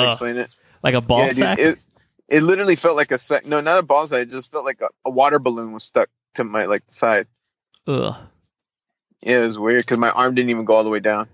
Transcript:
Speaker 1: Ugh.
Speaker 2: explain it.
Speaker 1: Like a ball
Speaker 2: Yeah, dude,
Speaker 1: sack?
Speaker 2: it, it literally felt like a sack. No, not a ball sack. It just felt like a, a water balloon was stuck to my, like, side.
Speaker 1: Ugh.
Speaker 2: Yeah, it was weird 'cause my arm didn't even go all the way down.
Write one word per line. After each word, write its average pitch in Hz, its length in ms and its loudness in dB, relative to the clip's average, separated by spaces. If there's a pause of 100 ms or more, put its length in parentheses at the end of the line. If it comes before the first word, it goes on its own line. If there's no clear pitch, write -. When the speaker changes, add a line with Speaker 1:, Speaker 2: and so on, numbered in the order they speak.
Speaker 1:
Ugh. 120 60 2
Speaker 2:
explain 120 260 -6
it. 123 180 -8 (280)
Speaker 1:
Like 127 100 2
a 123 80 0
ball 117 240 2
Speaker 2:
Yeah, 135 80 -2
dude, 127 40 -2
Speaker 1:
sack? 98 220 0
Speaker 2:
it, 156 200 2 (480)
it 151 160 2
literally 190 320 2
felt 165 200 0
like 147 160 0
a 131 60 0
sack. - 280 -4
No, 147 140 -2
not 165 200 2
a - 40 4
ball 143 240 2
sack. 135 160 -2
It 120 60 -8
just 127 220 -14
felt 147 140 -8
like 131 160 -6
a, - 80 -4 (140)
a 131 60 -6
water 139 300 2
balloon 117 340 -4
was 110 100 -14
stuck - 260 -2 (260)
to 127 80 -4
my, 107 220 -4
like, 101 240 -2
side. 107 360 0 (640)
Speaker 1:
Ugh. 131 280 -4 (1040)
Speaker 2:
Yeah, 123 200 2
it 117 40 2
was 110 120 -4
weird 117 300 0
'cause 123 100 0
my 117 140 0
arm 127 240 0
didn't 123 160 0
even 113 140 -4
go 110 100 4
all 110 80 4
the 110 80 -2
way 104 80 -2
down. 107 340 -2